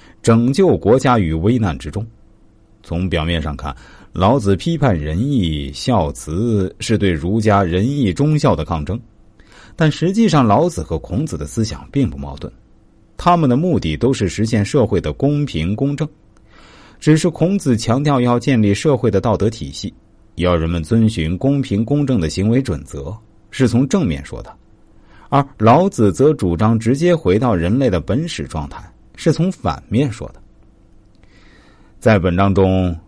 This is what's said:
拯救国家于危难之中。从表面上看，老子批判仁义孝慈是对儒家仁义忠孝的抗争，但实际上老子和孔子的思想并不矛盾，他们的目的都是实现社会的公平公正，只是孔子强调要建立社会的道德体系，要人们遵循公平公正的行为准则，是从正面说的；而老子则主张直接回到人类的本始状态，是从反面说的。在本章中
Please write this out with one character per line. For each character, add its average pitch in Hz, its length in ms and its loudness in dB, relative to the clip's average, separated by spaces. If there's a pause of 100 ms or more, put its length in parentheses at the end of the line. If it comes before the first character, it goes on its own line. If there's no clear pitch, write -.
(220)
拯 120 300 4
救 170 240 4
国 104 200 4
家 127 220 2
于 80 160 0
危 101 240 0
难 90 180 -2
之 76 140 -12
中。 107 160 -8 (800)
从 87 260 -4
表 78 140 -2
面 82 180 -2
上 73 140 -6
看， 71 180 -10 (380)
老 104 260 2
子 98 160 2
批 165 240 -4
判 123 180 2
仁 78 240 -4
义 82 540 -2
孝 87 380 0
慈 98 680 -2
是 - 180 -2
对 98 140 2
儒 87 300 -2
家 101 240 2
仁 90 200 0
义 131 280 0
忠 147 260 0
孝 127 160 2
的 80 100 -4
抗 78 200 -4
争， 92 120 -6 (800)
但 156 160 2
实 170 220 -2
际 220 160 2
上 143 180 4
老 123 220 4
子 85 160 -6
和 82 160 -6
孔 120 260 -4
子 87 100 -8
的 73 100 -8
思 110 180 -2
想 - 260 -8
并 139 180 0
不 - 80 -8
矛 71 200 -12
盾， - 160 -14 (640)
他 175 200 4
们 151 140 2
的 120 60 2
目 160 220 0
的 78 180 -2
都 127 160 0
是 101 160 -2
实 104 180 -2
现 107 180 0
社 123 220 0
会 92 140 0
的 76 120 -4
公 147 320 -2
平 90 320 -4
公 143 180 -2
正， 151 140 -6 (920)
只 156 200 4
是 180 100 0
孔 175 300 0
子 127 180 0
强 117 260 -2
调 143 180 2
要 120 180 2
建 123 220 2
立 101 120 4
社 139 240 2
会 113 140 0
的 95 100 2
道 104 160 0
德 101 140 0
体 71 200 -12
系， 95 220 -10 (440)
要 87 200 2
人 82 120 0
们 85 140 -2
遵 110 240 2
循 90 300 -2
公 139 240 0
平 113 240 -2
公 143 220 0
正 127 120 0
的 80 120 0
行 95 180 -2
为 123 140 2
准 76 200 -6
则， 71 320 -12 (360)
是 127 180 2
从 123 180 2
正 170 200 0
面 71 180 -4
说 - 180 -14
的； - 80 -16 (800)
而 139 180 2 (120)
老 127 280 6
子 110 240 2
则 135 220 4
主 90 240 -2
张 110 220 2
直 113 180 0
接 175 180 2
回 101 240 0
到 113 160 0
人 90 240 0
类 131 120 2
的 90 100 0
本 143 260 -2
始 - 180 -8
状 73 260 -8
态， - 120 -16 (340)
是 160 180 0
从 180 180 0
反 - 380 -4
面 127 200 0
说 - 180 -12
的。 - 120 -20 (1600)
在 110 200 4
本 87 160 0
章 98 200 2
中 92 540 2